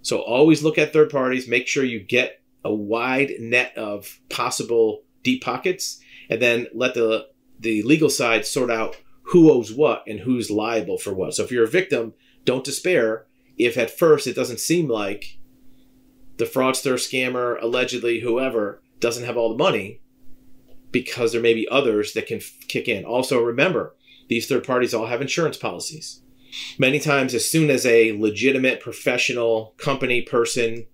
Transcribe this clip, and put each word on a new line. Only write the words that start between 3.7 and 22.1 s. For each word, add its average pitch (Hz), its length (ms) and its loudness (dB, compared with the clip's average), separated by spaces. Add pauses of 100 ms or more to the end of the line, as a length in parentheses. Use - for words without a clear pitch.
of 104 440 -10 (100)
possible 117 720 0 (200)
deep 127 220 0
pockets, - 560 -4 (300)
and 113 100 0
then 120 320 2
let 127 220 -2
the, 110 320 0 (340)
the 107 220 -2
legal 151 260 4
side 113 380 0
sort 123 240 -2
out 113 260 -4 (280)
who 165 260 8
owes 117 200 4
what 123 360 2
and 104 140 -10
who's 120 300 -2
liable 107 460 -2
for 101 160 -6
what. 92 220 -4
So 104 100 -2
if - 80 -8
you're 120 120 6
a 110 40 0
victim, 123 460 -2 (320)
don't 131 180 0
despair 135 600 0 (320)
if 117 180 2
at 117 140 0
first 151 360 4
it 123 80 -4
doesn't 120 260 -4
seem 160 280 0
like 104 500 -6 (1000)
the 117 80 0
fraudster, 131 480 0
scammer, 127 680 -2
allegedly 120 580 -2
whoever 117 640 -2 (160)
doesn't 120 260 -2
have 120 120 -6
all 113 140 0
the 120 120 -2
money, 110 380 -2 (880)
because 117 420 -2
there 117 100 -2
may 117 100 4
be 113 160 0
others 110 460 0